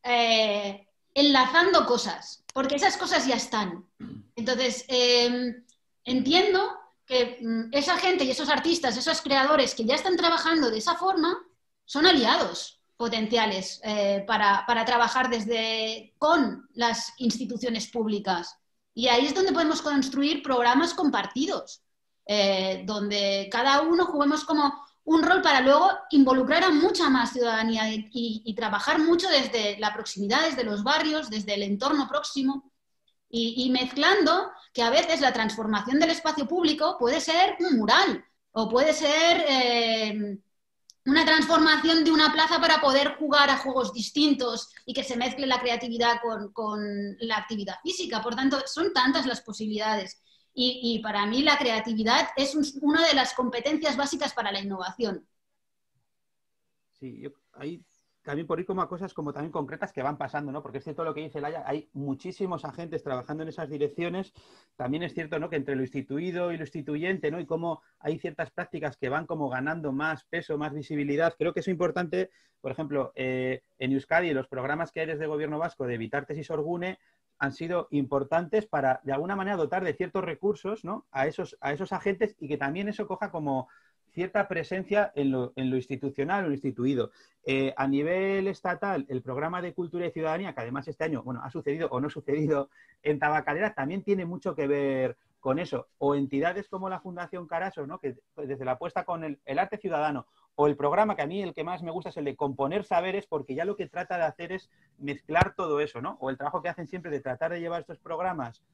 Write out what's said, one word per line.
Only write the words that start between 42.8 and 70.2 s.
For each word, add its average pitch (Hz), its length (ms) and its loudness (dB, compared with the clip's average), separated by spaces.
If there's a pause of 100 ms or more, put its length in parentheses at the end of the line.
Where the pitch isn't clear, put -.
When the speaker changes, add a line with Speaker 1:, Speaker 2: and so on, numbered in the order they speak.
Speaker 1:
poder 285 360 4
jugar 285 340 4
a 254 80 4
juegos 254 340 -2
distintos 247 800 0 (140)
y 240 80 -10
que 269 100 -4
se 240 140 -4
mezcle 254 280 -2
la 247 140 2
creatividad 233 600 0
con, 214 280 -6
con 208 300 -6 (380)
la 226 180 -4
actividad 202 460 -6
física. 320 400 -6
Por 233 120 -6
tanto, 269 300 0
son 349 300 -2
tantas 262 320 2
las 240 160 -4
posibilidades. 214 800 -4 (320)
Y, 254 280 0
y 233 200 -2
para 202 240 -2
mí 240 160 0
la 294 160 4
creatividad 226 760 0
es 277 180 0
un, 302 100 0 (160)
una 311 260 4
de 302 60 4
las 262 220 2
competencias 254 640 -2
básicas 277 340 -2
para 214 180 -2
la 202 100 -6
innovación. 196 680 -6 (1700)
Speaker 2:
Sí, 120 280 -16
yo 139 120 -14 (200)
ahí 160 320 -14 (380)
también 147 240 -6
por 160 120 -2
ir 180 60 -6
como 190 160 -4
a 170 80 -2
cosas 180 240 -10
como 147 220 -8
también 147 180 -8
concretas 151 400 -8
que 135 100 -8
van 147 140 -2
pasando, 143 340 -8
¿no? 151 120 -10
Porque 135 160 -12
es 135 60 -12
cierto 165 200 -8
lo 160 80 -6
que 147 80 -8
dice 151 220 -10
Laia, 151 240 -8
hay 151 260 -6
muchísimos 160 720 -6
agentes 156 380 -8
trabajando 147 400 -6
en 160 80 -8
esas 156 180 -10
direcciones. 170 640 -4 (440)
También 135 260 -4
es 170 100 -6
cierto, 160 260 -6
¿no? 160 120 -6
Que 165 60 -4
entre 139 200 -4
lo 131 60 -2
instituido 165 680 -4
y 165 60 -6
lo 160 80 -8
instituyente, 156 640 -4
¿no? 165 80 -6
Y 165 60 -8
cómo 165 380 -4 (160)
hay 147 200 -6
ciertas 160 320 -8
prácticas 156 460 -8
que 127 140 -4
van 156 160 -4
como 151 240 -4
ganando 147 420 -4
más 151 320 -4